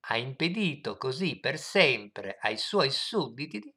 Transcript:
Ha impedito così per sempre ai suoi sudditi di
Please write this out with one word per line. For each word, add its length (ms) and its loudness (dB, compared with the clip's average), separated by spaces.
Ha 100 0
impedito 800 -2
così 420 -2
per 180 -2
sempre 800 2
ai 180 0
suoi 320 2
sudditi 720 -4
di 160 -20